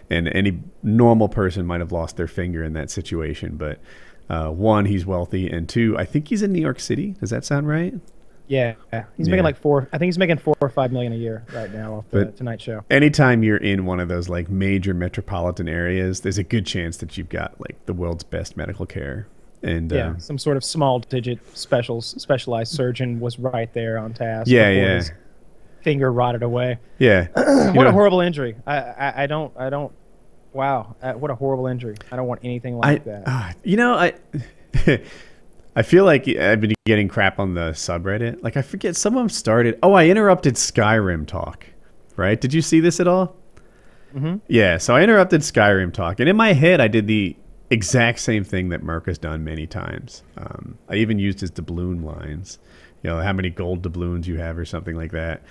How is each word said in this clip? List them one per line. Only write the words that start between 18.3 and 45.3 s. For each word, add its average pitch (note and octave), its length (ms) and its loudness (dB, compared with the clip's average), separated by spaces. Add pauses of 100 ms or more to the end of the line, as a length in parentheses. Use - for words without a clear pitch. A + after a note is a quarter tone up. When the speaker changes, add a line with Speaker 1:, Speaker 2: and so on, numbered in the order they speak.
Speaker 1:
medical D#2+ 300 -8
care. D2 420 -10 (360)
And, E3+ 280 -4
Speaker 2:
Yeah, B2 200 -2
Speaker 1:
um, E2+ 80 -10
Speaker 2:
some C#3+ 180 -10
sort C#3+ 180 -2
of C3+ 80 -4
small C3+ 360 0
digit A#2+ 400 -6 (180)
specials, A#2 640 -2
specialized A#2 500 -2
surgeon B2 480 -4
was A#2 180 -6
right A#2+ 360 -4
there A2+ 240 -4
on A2 160 -8
task A2+ 360 -4
Speaker 1:
Yeah, A2+ 200 8
Speaker 2:
before G2 180 4
Speaker 1:
yeah. F#2 80 2
Speaker 2:
his E2+ 160 -4 (680)
finger C#3 300 0
rotted A#2+ 320 0
away. B2 340 -2 (220)
Speaker 1:
Yeah. G2 320 6
Speaker 2:
<clears throat> - 40 -14
Speaker 1:
You C4 380 4
Speaker 2:
What - 140 8
a - 20 8
Speaker 1:
know - 20 8
Speaker 2:
horrible F#3 300 6
injury. D3 340 -2 (100)
I, C#3+ 120 -2
I, C3 460 -4
I C#3 40 0
don't, D3+ 300 -6
I C3 120 -6
don't, C#3+ 220 -6 (640)
wow. C3 480 -2
Uh, B2+ 120 -6
what C3+ 180 -6
a B2 40 -6
horrible C3 320 -2
injury. B2 280 -6 (160)
I B2 40 -10
don't B2+ 120 -4
want A#2 180 -6
anything B2 320 -8
like C#3 240 2
Speaker 1:
I, - 80 -18
Speaker 2:
that. G#2 160 -12
Speaker 1:
uh, A2+ 260 -4 (140)
you F3+ 100 0
know, A#3+ 200 2
I, F3 180 2 (600)
<laughs> - 260 4 (760)
I A#2+ 80 4
feel F#3 220 6
like D3 220 6
I've G#2 340 2
been G#2+ 120 2 (120)
getting G#2+ 220 4
crap F#2+ 320 0
on F#2+ 140 -2
the E2+ 180 -2
subreddit. F#2+ 720 -6
Like, A2+ 140 -4
I C#3 40 2
forget, F#3 340 -6
someone A#3+ 340 0
started, A#2 540 2
oh, F#3+ 100 8
I F3 140 8
interrupted F#3 480 4
Skyrim G2+ 720 0
talk, - 380 -10 (500)
right? G2 240 2
Did C3 140 -2
you D#3+ 80 4
see D#3+ 180 4
this E3 200 4
at F3 80 2
all? F3+ 280 2 (800)
Speaker 2:
Mm-hmm. D#3 220 -4 (100)
Speaker 1:
Yeah, G2+ 300 4
so A#2+ 180 2
I D3+ 80 6
interrupted F#3+ 380 6